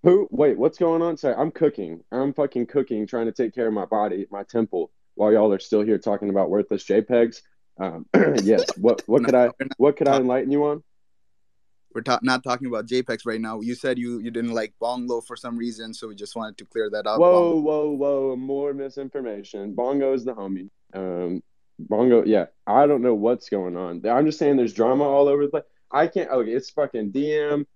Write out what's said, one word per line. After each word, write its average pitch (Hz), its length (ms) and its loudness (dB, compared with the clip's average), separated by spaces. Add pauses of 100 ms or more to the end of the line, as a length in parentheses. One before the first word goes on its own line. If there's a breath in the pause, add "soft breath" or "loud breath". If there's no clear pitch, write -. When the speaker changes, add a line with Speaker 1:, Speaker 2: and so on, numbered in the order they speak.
Speaker 1:
Who? 190 260 6
Wait, 123 280 2
what's 156 200 0
going 165 240 2
on? 170 140 -2
Sorry, 135 180 -2
I'm 151 160 -2
cooking. 95 520 -2 (100)
I'm 131 220 -2
fucking 131 320 -2
cooking, 123 400 -4
trying 113 200 -4
to 110 60 -4
take 113 220 -4
care 117 140 -2
of 107 60 -2
my 98 120 -4
body, 101 440 -2
my 101 140 -10
temple, 101 460 -4 (240)
while 107 180 2
y'all 107 200 4
are 95 80 0
still 107 220 0
here 107 160 0
talking 104 320 -4
about 95 200 0
worthless 101 340 -2
J 104 180 2
pegs. 117 400 0 (360)
Um, 82 320 -8
<clears throat> 147 320 4
yes. 110 240 4 (100)
What, 113 300 2
what 123 160 2
Speaker 2:
<laughs> - 0 -
No, 120 40 -2
Speaker 1:
could 131 80 2
I, 123 120 6
Speaker 2:
we're 131 200 -6
not - 120 -12
Speaker 1:
what 143 180 4
could 143 120 0
I 139 40 4
Speaker 2:
talk-, 139 80 4
Speaker 1:
enlighten 127 300 0
you 147 140 2
on? 147 180 -4 (1120)
Speaker 2:
we're 113 80 -8
ta-, 123 200 0
not 127 200 0
talking 127 240 -4
about 113 200 -6
JPEGs 120 400 -4
right 113 140 -4
now. 113 200 -8
You 120 140 -6
said 127 240 -4
you, 120 220 -6
you 117 100 -8
didn't 117 240 -4
like 110 260 -4
Bonglo 123 440 -4
for 120 120 -14
some 117 200 -10
reason, 113 380 -8
so 113 140 -14
we 104 60 -16
just 104 220 -16
wanted 107 220 -12
to 107 60 -20
clear 110 260 -4
that 104 160 -6
up. 107 140 0
Speaker 1:
Whoa, 175 340 6
Speaker 2:
Bong- 156 100 0
Speaker 1:
whoa, 151 260 0
whoa, 135 460 -2
more 139 360 -6
misinformation. 123 1000 -10
Bongo 135 380 0
is 123 120 -2
the 123 100 -6
homie. 98 360 -8 (240)
Um, 90 480 -4 (360)
Bongo, 113 460 4
yeah, 101 220 2 (200)
I 131 200 6
don't 143 160 2
know 123 120 2
what's 113 340 -2
going 90 280 -4
on. 87 300 -8
I'm 127 200 2
just 151 120 -2
saying 143 180 4
there's 117 160 2
drama 127 320 2
all 143 240 4
over 143 160 2
the 143 60 -2
place. 151 140 -4 (260)
I 151 160 2
can't, 170 240 -4
okay, 117 220 0
it's 131 180 -4
fucking 120 400 -4
D 147 260 -2
M 147 400 -2